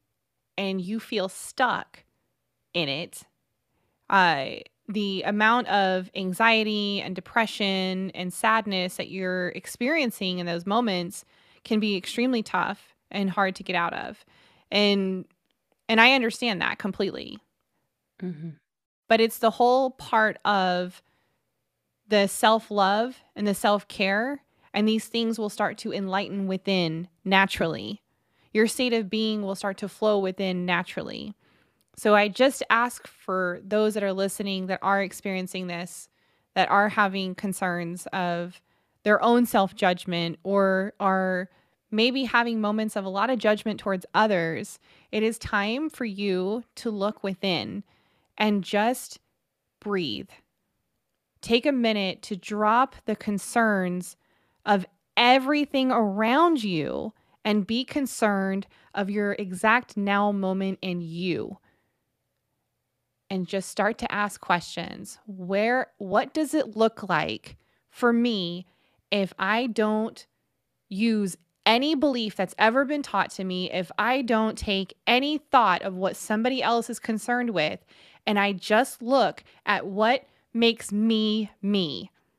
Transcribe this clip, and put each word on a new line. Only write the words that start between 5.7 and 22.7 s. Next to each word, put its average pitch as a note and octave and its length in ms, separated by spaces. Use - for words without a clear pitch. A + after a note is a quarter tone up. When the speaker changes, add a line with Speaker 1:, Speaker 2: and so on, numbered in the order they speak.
Speaker 1:
anxiety G#3 880
and F#3 140
depression F#3+ 1000
and F3+ 180
sadness G#3 680
that - 120
you're F#3 380
experiencing A#3+ 880
in F3 80
those E3+ 200
moments G3 580
can G#3+ 160
be G3+ 160
extremely A#3+ 480
tough - 500
and G3 180
hard F#3+ 280
to F#3+ 80
get F#3 100
out E3+ 180
of. - 320
And, G3 540
and A3+ 120
I B3 120
understand A#3 500
that - 160
completely. - 600
Speaker 2:
Mm-hmm. E3+ 280
Speaker 1:
But A3+ 120
it's A3+ 180
the A3+ 120
whole B3+ 400
part A3 540
of F3+ 580
the G3+ 200
self-love A3 880